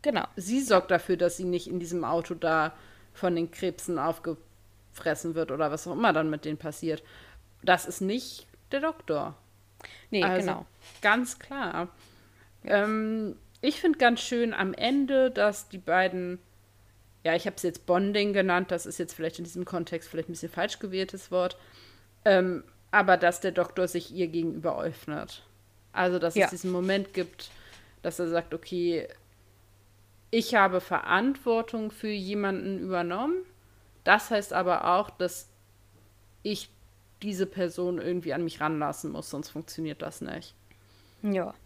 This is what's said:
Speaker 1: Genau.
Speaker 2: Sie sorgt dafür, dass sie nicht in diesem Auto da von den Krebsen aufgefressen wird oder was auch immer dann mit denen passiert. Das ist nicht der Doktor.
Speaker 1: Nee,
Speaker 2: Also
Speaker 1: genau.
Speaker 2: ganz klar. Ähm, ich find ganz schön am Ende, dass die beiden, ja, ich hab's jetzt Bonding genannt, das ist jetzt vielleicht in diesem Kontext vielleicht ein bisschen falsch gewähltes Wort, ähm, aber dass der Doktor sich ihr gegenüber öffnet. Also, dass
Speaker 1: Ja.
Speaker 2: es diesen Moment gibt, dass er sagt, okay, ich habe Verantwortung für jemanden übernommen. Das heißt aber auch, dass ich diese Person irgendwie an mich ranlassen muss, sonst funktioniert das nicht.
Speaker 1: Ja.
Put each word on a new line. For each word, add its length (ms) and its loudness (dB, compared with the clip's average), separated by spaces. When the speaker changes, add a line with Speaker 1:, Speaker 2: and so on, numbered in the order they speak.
Speaker 1:
Genau. 220 2
Speaker 2:
Sie 260 -2
sorgt 300 6
dafür, 260 2
dass 200 2
sie 80 -6
nicht 220 -2
in 120 -4
diesem 260 -4
Auto 300 0
da 400 2
von 220 0
den 140 -2
Krebsen 480 -4
aufgefressen 1400 -6
wird 160 -2
oder 220 0
was 160 -6
auch 60 -6
immer 200 4
dann 160 2
mit 160 -6
denen 140 -6
passiert. 420 -6
Das 240 4
ist 140 -8
nicht 440 -4
der 100 -2
Doktor. 540 -4
Speaker 1:
Nee, 120 2
Speaker 2:
Also 240 2
Speaker 1:
genau. 180 -4
Speaker 2:
ganz 380 2
klar. 480 -6
Ähm, 720 0
ich 200 0
find 160 4
ganz 240 4
schön 320 0
am 220 -2
Ende, 560 2
dass 360 0
die 120 -14
beiden, 600 0
ja, 120 2
ich 120 -2
hab's 160 -8
jetzt 240 -2
Bonding 460 2
genannt, 380 2
das 140 -2
ist 140 -10
jetzt 140 -4
vielleicht 260 -6
in 60 -8
diesem 200 -8
Kontext 440 -6
vielleicht 200 -6
ein 40 -8
bisschen 180 -10
falsch 280 -4
gewähltes 520 -6
Wort, 260 0
ähm, 400 6
aber 260 8
dass 240 4
der 100 0
Doktor 360 0
sich 260 -6
ihr 140 0
gegenüber 540 -2
öffnet. 600 -8
Also, 280 2
dass 160 0
Speaker 1:
Ja. 100 6
Speaker 2:
es 60 -2
diesen 200 -4
Moment 420 0
gibt, 360 -8
dass 160 -4
er 100 -2
sagt, 240 -2
okay, 540 -2
ich 260 2
habe 260 6
Verantwortung 1080 0
für 200 -8
jemanden 720 -2
übernommen. 580 -2
Das 260 6
heißt 240 0
aber 320 2
auch, 140 0
dass 400 -6
ich 260 -6
diese 240 -2
Person 520 -2
irgendwie 340 -4
an 100 -2
mich 180 -6
ranlassen 500 -2
muss, 200 -10
sonst 180 -8
funktioniert 540 -8
das 180 -10
nicht. 320 -12
Speaker 1:
Ja. 320 -2